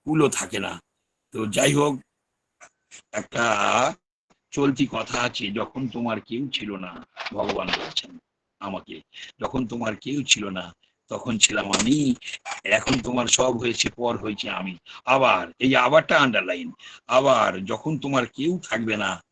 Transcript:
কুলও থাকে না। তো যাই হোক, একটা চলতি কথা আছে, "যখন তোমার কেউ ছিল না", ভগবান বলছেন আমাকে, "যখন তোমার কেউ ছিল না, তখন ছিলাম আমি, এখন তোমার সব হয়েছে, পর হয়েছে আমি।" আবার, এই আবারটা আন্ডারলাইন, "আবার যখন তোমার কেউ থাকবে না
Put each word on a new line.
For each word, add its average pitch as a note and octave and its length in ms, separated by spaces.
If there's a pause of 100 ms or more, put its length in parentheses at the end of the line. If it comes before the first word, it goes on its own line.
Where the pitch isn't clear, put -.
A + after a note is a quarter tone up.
কুলও D3+ 280
থাকে G#2+ 300
না। G2 140 (600)
তো A2 120
যাই B2 260
হোক, C#3+ 220 (1160)
একটা A#2 340 (1040)
চলতি C#3 380
কথা A2+ 300
আছে, A#2+ 300
"যখন A2+ 380
তোমার A2+ 320
কেউ B2+ 280
ছিল G#2 280
না", F2+ 160 (400)
ভগবান G2+ 360
বলছেন - 500 (420)
আমাকে, F#2+ 400 (400)
"যখন C3 260
তোমার A2+ 300
কেউ C#3 260
ছিল G#2 260
না, F#2 160 (440)
তখন A2 300
ছিলাম G2+ 340
আমি, B2 420 (500)
এখন - 360
তোমার B2 260
সব B2+ 300
হয়েছে, A#2 340
পর A#2 260
হয়েছে G#2+ 340
আমি।" F#2+ 240 (300)
আবার, B2 540
এই C3 180
আবারটা D3+ 420
আন্ডারলাইন, F#2 500 (380)
"আবার A2+ 580
যখন B2+ 340
তোমার C3 280
কেউ D#3+ 380
থাকবে A2 320
না G2 360